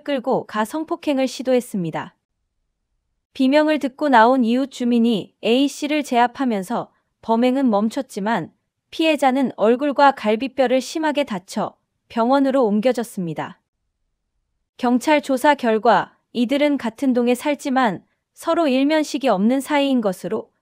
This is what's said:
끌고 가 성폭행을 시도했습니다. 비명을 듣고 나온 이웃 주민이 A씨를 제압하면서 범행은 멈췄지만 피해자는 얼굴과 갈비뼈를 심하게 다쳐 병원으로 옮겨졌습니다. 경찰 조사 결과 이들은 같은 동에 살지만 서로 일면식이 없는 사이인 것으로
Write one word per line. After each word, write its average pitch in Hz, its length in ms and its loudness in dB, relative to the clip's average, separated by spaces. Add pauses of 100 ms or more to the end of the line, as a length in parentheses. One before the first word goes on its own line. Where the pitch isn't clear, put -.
끌고 254 420 -4
가 214 180 -4
성폭행을 302 640 -4
시도했습니다. 208 840 -4 (1160)
비명을 302 460 2
듣고 294 300 -4
나온 247 360 6
이웃 254 260 0
주민이 233 640 -2 (100)
A씨를 277 580 -2
제압하면서 233 880 -2 (320)
범행은 254 480 0
멈췄지만 208 840 -4 (380)
피해자는 277 680 0
얼굴과 269 560 2
갈비뼈를 247 680 -2
심하게 294 440 -2
다쳐 190 520 -8 (320)
병원으로 262 580 2
옮겨졌습니다. 202 960 -4 (1160)
경찰 254 460 2
조사 277 320 2
결과 220 640 0 (160)
이들은 277 440 0
같은 254 380 -2
동에 247 200 2
살지만 262 680 -2 (300)
서로 330 340 0
일면식이 285 600 0
없는 220 320 2
사이인 277 400 0
것으로 - 600 -6